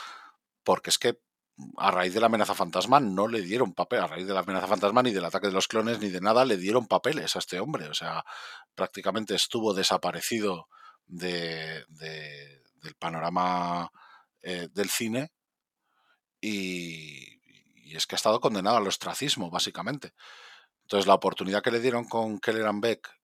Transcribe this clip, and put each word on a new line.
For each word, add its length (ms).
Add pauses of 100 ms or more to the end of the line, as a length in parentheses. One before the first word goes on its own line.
(640)
porque 260
es 80
que 220 (560)
a 160
raíz 220
de 60
la 60
amenaza 280
fantasma 440
no 300
le 140
dieron 320
papel, 260
a 80
raíz 180
de 80
la 60
amenaza 260
fantasma 360
ni 100
del 120
ataque 240
de 40
los 160
clones 320
ni 80
de 120
nada 240
le 120
dieron 320
papeles 480
a 20
este 220
hombre, 280
o 60
sea, 300 (500)
prácticamente 640
estuvo 380
desaparecido 920 (380)
de, 800
de, 760 (200)
del 160
panorama, 920 (520)
eh, 300
del 180
cine 400 (1080)
y, 1000 (500)
y 60
es 100
que 80
ha 40
estado 220
condenado 380
al 80
ostracismo, 640
básicamente. 640 (680)
Entonces, 240
la 80
oportunidad 480
que 80
le 100
dieron 240
con 360
Kelleran 400
Beck 280 (160)